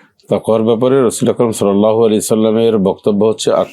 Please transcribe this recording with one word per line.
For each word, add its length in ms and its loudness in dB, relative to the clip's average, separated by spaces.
তাকওয়ার 340 0
ব্যাপারে 400 0
রাসূল 260 -2
আকরাম 220 -2
সাল্লাল্লাহু 540 0
আলাইহি 160 0
সাল্লামের 560 0
বক্তব্য 480 0
হচ্ছে, 280 -2
"আত 200 0